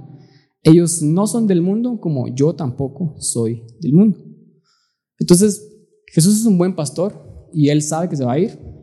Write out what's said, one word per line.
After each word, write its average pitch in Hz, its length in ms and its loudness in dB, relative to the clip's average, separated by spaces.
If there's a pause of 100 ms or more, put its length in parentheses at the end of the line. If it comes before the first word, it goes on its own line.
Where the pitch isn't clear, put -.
(640)
Ellos 165 380 4
no 170 260 0
son 233 180 -2
del 190 160 2
mundo, 220 380 -2
como 123 340 -4
yo 143 220 0
tampoco 139 640 -8
soy 117 440 -6 (180)
del 127 120 -2
mundo". 190 240 4 (1000)
Entonces, 185 420 2 (460)
Jesús 196 320 2
es 226 60 -2
un 202 120 4
buen 180 160 0
pastor - 800 -8
y 147 140 2
él 151 140 2
sabe 160 260 -4
que 160 80 -8
se 139 80 -4
va 120 80 -2
a 135 80 -2
ir. - 260 -4 (180)